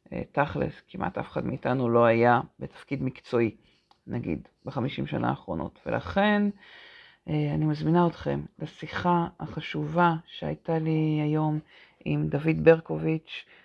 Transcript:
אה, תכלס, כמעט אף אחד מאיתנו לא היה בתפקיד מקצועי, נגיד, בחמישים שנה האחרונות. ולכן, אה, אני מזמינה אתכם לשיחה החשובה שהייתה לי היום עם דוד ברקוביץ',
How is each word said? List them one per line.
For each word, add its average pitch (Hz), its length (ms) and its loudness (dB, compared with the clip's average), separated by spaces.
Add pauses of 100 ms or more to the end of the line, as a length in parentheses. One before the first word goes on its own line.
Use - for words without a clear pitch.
(140)
אה, - 80 -6 (100)
תכלס, 147 420 -2 (140)
כמעט - 300 -6
אף - 100 -6
אחד - 180 -6
מאיתנו 127 440 -2
לא 117 160 6
היה 117 360 4 (180)
בתפקיד - 440 -8
מקצועי, 117 520 -2 (520)
נגיד, 117 400 -6 (180)
בחמישים 135 420 -4
שנה 123 220 -2
האחרונות. - 560 -6
ולכן, 208 580 0 (840)
אה, 151 280 -2
אני 156 100 0
מזמינה 156 420 2
אתכם 143 340 -4 (180)
לשיחה - 680 -2 (120)
החשובה 160 760 0 (100)
שהייתה 160 540 -4
לי 156 440 2
היום 151 360 2 (460)
עם 151 220 0
דוד 156 360 0
ברקוביץ', 160 840 2 (200)